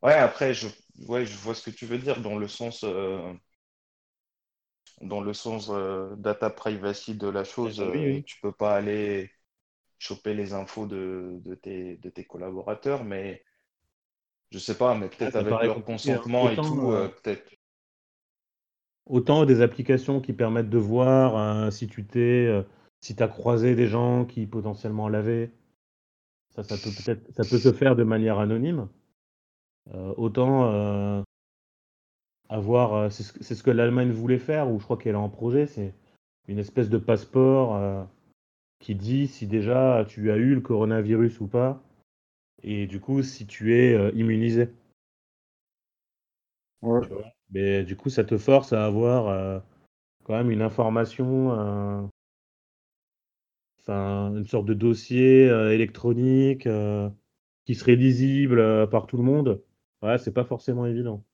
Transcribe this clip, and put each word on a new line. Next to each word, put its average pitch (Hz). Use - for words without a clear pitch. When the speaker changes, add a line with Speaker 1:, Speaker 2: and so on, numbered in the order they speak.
Speaker 1:
Ouais, 135
après, 135
je, 113
ouais, 120
je 104
vois 107
ce -
que 107
tu -
veux 117
dire 127
dans 104
le 104
sens, 117
euh, 95
dans 101
le 104
sens, 110
euh, 95
data 104
privacy 104
de 104
la 98
chose. 107
Speaker 2:
Ah 92
oui, 113
Speaker 1:
Euh, 147
Speaker 2:
oui. 143
Speaker 1:
tu -
peux 101
pas 104
aller 104
choper 104
les 101
infos 98
de, 92
de 92
tes, 92
de 92
tes -
collaborateurs, 98
mais 98
je 95
sais 104
pas, 123
mais 104
Speaker 2:
Ah, -
Speaker 1:
peut-être 127
Speaker 2:
ça 113
Speaker 1:
avec 104
Speaker 2:
paraît 113
Speaker 1:
leur 110
Speaker 2:
compliqué, 113
hein. 123
Speaker 1:
consentement 120
et 113
Speaker 2:
Autant, 151
Speaker 1:
tout, 135
Speaker 2:
euh, 98
Speaker 1:
euh, -
peut-être. -
Speaker 2:
autant 147
des 123
applications 131
qui 131
permettent 113
de 117
voir, 123
euh, 107
si 110
tu 104
t'es, 120
euh, 104
si 107
t'as 117
croisé 117
des 117
gens 120
qui 113
potentiellement 107
l'avaient, 113
ça, 113
ça 104
peut 104
peut-être, -
ça 123
peut 123
se 123
faire 135
de 117
manière 110
anonyme. 113
Euh, 95
autant, 127
euh, 101
avoir, 107
euh, 107
c'est 104
ce, -
c'est -
ce 104
que 135
l'Allemagne 123
voulait 117
faire, 147
ou 110
je 101
crois 120
qu'elle 110
a 101
en 104
projet, 120
c'est 101
une 101
espèce 104
de 113
passeport, 123
euh, 98
qui 110
dit 127
si -
déjà 113
tu 107
as 104
eu 127
le 127
coronavirus 110
ou 101
pas, 127
et 101
du 98
coup 135
si 135
tu 110
es, 123
euh, 104
immunisé. 113
Speaker 3:
Ouais. 117
Speaker 2:
Tu -
vois. 107
Mais 98
du 95
coup, -
ça 123
te 107
force 135
à 107
avoir, 113
euh, 95
quand 110
même 120
une 107
information, 117
euh, 101
enfin, 101
une 104
sorte 107
de 110
dossier, 123
euh, 110
électronique, 127
euh, 104
qui 123
serait 123
lisible, 131
euh, 110
par 107
tout -
le 120
monde. 131
Ouais, 110
c'est -
pas 123
forcément 120
évident. 117